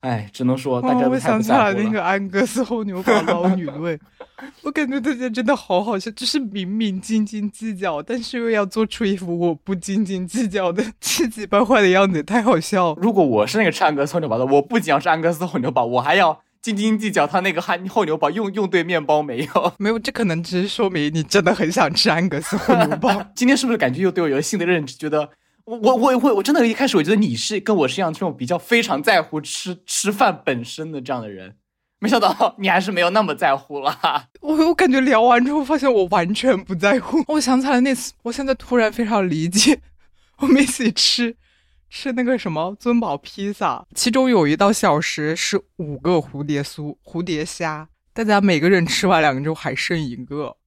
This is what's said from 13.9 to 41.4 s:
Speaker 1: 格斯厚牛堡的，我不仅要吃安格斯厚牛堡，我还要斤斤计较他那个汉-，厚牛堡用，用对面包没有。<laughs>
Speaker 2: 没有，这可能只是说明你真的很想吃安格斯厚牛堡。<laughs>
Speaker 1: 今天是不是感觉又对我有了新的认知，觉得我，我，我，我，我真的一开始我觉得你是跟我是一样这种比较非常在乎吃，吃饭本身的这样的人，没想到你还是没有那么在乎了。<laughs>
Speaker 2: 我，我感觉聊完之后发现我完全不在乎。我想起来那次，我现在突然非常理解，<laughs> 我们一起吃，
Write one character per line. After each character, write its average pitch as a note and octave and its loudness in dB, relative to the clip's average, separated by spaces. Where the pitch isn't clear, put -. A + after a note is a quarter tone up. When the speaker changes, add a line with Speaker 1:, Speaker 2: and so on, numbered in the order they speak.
Speaker 1:
格 C#3 0
斯 - -6
厚 F3 0
牛 D3+ -4
堡 A2+ 0
的， B2+ 0
我 C#3+ 4
不 A3+ 0
仅 D#3+ 0
要 C#3 4
吃 - -2
安 D#3+ 2
格 E3+ 2
斯 E3 -6
厚 E3 -6
牛 A#2+ -2
堡， B2 0
我 B2 0
还 D3+ 2
要 E3+ 4
斤 A3 -4
斤 G#3+ 0
计 G#3 -4
较 D#3 2
他 F#3 0
那 F#3+ 0
个 E3+ -4
汉-， F3 -4
厚 G3+ 0
牛 D#3 -2
堡 D3+ 0
用， G3+ -4
用 G3 -2
对 E3+ 2
面 E3+ -2
包 D3+ 2
没 C3 -6
有。 E3 0
<laughs> - -20
Speaker 2:
没 G3+ -4
有， A3+ -2
这 A3+ -4
可 A#3 -4
能 E3+ -2
只 F3+ -4
是 G3 -2
说 F#3+ -2
明 D3+ -2
你 D#3+ -2
真 G3 2
的 E3+ 2
很 E3 -2
想 F#3+ 2
吃 - 2
安 E3+ 0
格 C#3+ -4
斯 G3+ -4
厚 - 2
牛 G#3 2
堡。 G3+ 0
<laughs> - -20
Speaker 1:
今 B3 0
天 C4+ 6
是 - -2
不 A#3+ 0
是 A3 0
感 B2+ 0
觉 D#3+ -4
又 F#3 2
对 F3+ 0
我 D#3+ 0
有 C3+ 0
了 D3+ 0
新 F#3+ -4
的 E3+ -2
认 F3 0
知， B2+ -16
觉 D#3 -6
得 D3+ -2
我， A#3 -10
我， B3 4
我， B3+ 2
我， C4 4
我 G3 2
真 C4+ 2
的 C4+ 4
一 A3 2
开 C#4 -2
始 - -2
我 D#3 4
觉 D3 -2
得 G#3+ 2
你 F#3+ 0
是 G#3 -4
跟 A3 -2
我 C#3 2
是 B2+ -6
一 G3 -2
样 D#3+ -2
这 D#3 -12
种 E3 -4
比 B2+ -8
较 E3+ -2
非 A#3 0
常 D3 -4
在 F#3+ 4
乎 D3+ -6
吃， F3+ -10
吃 - -2
饭 G3+ 0
本 B2 -4
身 D#3 -12
的 C#3+ -10
这 B2+ -12
样 B2 -4
的 G#2+ -12
人， F#2 -18
没 G#3 -4
想 A#3 2
到 A3+ 2
你 G3 -2
还 F3+ 4
是 G3 -2
没 F3 0
有 F3 4
那 G#3 2
么 D#3+ -2
在 C#3+ 2
乎 C#3+ -10
了。 - -2
<laughs> - -8
Speaker 2:
我， D4+ 0
我 E4+ 4
感 D#4 4
觉 C4+ 4
聊 B3+ 4
完 A#3+ 6
之 C#4 0
后 D4+ 0
发 C#4+ 0
现 C4+ 2
我 G#3 4
完 F3+ 2
全 A#3 2
不 F#3+ -8
在 G3+ 2
乎。 D4+ -2
我 D4+ 0
想 B3+ 2
起 C4 0
来 C4 2
那 C4 2
次， - -10
我 A#3 -6
现 C4+ -6
在 C4+ 0
突 - -4
然 A3 4
非 A#3 -4
常 G#3 0
理 D#3+ -2
解， A3 2
<laughs> - -20
我 C#4+ 0
们 C4+ 6
一 C4+ 2
起 A#3 -2
吃， - 0